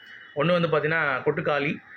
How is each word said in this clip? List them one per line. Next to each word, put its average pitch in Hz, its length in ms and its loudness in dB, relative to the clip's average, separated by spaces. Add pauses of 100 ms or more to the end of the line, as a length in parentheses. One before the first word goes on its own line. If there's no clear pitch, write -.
(360)
ஒண்ணு 170 240 2
வந்து 170 80 2
பார்த்தீங்கன்னா, 151 540 0
கொட்டுக்காளி. 147 540 0 (200)